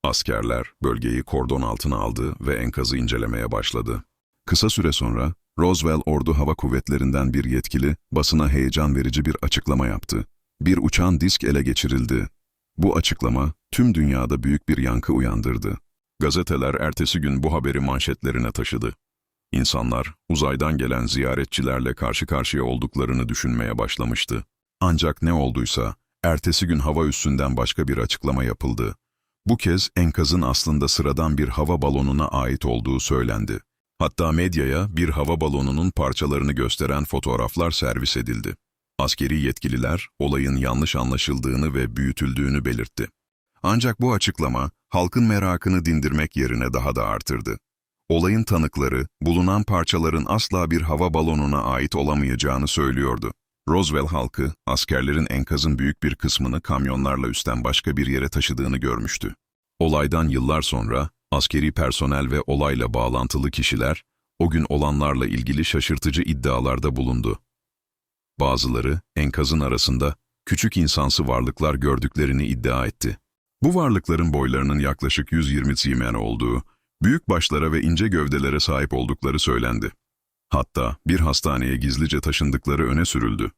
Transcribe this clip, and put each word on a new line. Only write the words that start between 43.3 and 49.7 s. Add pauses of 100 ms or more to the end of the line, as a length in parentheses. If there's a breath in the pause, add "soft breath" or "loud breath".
Ancak
bu
açıklama (180)
halkın
merakını
dindirmek
yerine
daha
da
artırdı. (520)
Olayın
tanıkları, (140)
bulunan
parçaların